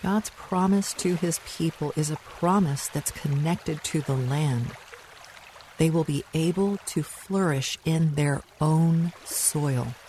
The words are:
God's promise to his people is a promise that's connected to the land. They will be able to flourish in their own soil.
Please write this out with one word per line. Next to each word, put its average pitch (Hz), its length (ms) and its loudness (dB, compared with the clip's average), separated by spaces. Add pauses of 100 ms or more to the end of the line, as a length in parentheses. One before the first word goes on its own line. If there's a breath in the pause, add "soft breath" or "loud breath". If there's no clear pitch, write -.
God's 208 300 0
promise 190 600 0
to 180 180 0
his 165 280 -2
people 156 520 -4
is 151 160 0
a - 40 -4 (220)
promise 175 480 2
that's - 240 -4
connected 151 720 -2
to 156 200 -2
the 139 120 -2
land. 131 560 0 (1080)
They 160 120 4
will 160 140 2
be 143 180 -2 (100)
able 180 440 0 (100)
to - 160 -2
flourish 165 840 -2
in 160 300 2
their 143 280 0 (180)
own 165 520 4 (120)
soil. 131 720 -2 (120)